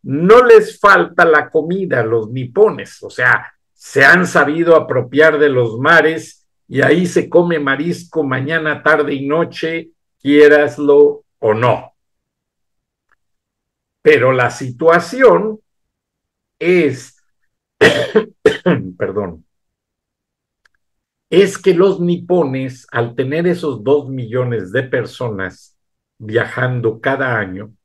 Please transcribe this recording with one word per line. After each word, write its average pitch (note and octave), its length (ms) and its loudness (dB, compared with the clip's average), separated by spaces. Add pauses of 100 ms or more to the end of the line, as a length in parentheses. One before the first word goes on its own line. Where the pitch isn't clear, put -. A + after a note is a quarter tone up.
No F#3 420 4
les A3+ 340 4
falta F3 460 2
la D3+ 240 2
comida D#3+ 520 -4
a A2 40 -4
los A2+ 240 -4
nipones, C3 720 -2
o G2+ 80 -16
sea, B2 420 -2 (220)
se - 320 -2
han E3+ 220 4
sabido D#3+ 480 2
apropiar C#3 640 2
de D3 100 2
los A#2+ 300 -2
mares D#3+ 680 -2 (200)
y C3 140 -4
ahí E3 260 2
se - 220 -2
come E3+ 280 2
marisco D3 680 -4
mañana, C#3+ 600 -4
tarde D3 320 0
y C3+ 100 -10
noche, D#3+ 640 -6 (320)
quiéraslo D3 1000 4 (160)
o G#2+ 160 0
no. A#2 380 -2 (2000)
Pero C#3 280 4
la B2 200 0
situación F3 1080 0 (1000)
es, D#3+ 640 -2 (560)
<coughs> D3+ 1200 -2
perdón, F#2+ 440 -8 (1900)
es F#3 280 2
que F#3+ 160 0
los F3+ 260 2
nipones, E3 920 -4
al A#2+ 240 -4
tener D3 320 -4
esos D#3 360 -4
dos C3+ 260 0
millones A#2+ 600 -6
de C3 120 -4
personas G#2+ 920 -10 (440)
viajando A2+ 840 -4
cada B2+ 360 -4
año G2+ 360 -10 (120)